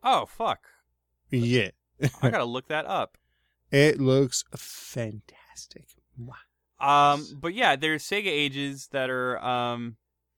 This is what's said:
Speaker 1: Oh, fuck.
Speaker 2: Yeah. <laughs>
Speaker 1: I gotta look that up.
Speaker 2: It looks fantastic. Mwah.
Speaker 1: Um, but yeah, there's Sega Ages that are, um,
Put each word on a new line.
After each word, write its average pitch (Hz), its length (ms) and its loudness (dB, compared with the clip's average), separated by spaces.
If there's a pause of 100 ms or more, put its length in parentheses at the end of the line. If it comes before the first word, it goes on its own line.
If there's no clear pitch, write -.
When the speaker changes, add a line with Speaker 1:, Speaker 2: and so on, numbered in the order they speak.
Speaker 1:
Oh, 208 240 2
fuck. - 400 -6 (640)
Speaker 2:
Yeah. 120 400 0 (280)
<laughs> - 240 -4
Speaker 1:
I 131 60 4
gotta 120 160 0
look 120 240 -8
that 156 160 -4
up. 165 320 -4 (560)
Speaker 2:
It 143 260 6
looks 131 460 2 (100)
fantastic. - 1300 -14 (340)
Mwah. 123 140 -16 (520)
Speaker 1:
Um, 143 400 6 (140)
but 170 140 -4
yeah, 214 200 4
there's 156 300 -2
Sega 202 240 -4
Ages 139 640 -4
that 131 180 -2
are, 127 320 -4
um, 120 540 -4 (420)